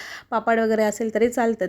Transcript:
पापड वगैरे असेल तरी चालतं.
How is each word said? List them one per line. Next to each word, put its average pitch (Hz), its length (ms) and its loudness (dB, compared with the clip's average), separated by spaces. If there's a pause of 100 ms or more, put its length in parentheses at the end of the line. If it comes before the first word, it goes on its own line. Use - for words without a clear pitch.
(300)
पापड 226 300 2
वगैरे 220 240 2
असेल 214 300 -2
तरी 220 160 4
चालतं. 226 400 0